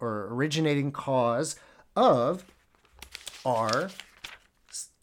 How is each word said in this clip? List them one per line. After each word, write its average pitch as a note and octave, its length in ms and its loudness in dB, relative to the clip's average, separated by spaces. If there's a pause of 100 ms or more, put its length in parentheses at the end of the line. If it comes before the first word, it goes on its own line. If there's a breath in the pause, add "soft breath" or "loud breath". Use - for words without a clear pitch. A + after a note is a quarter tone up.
or G#2+ 300 -4
originating C#3+ 600 0
cause C3 640 0 (380 soft breath)
of F3 520 4 (960)
our, B2 460 0 (1120)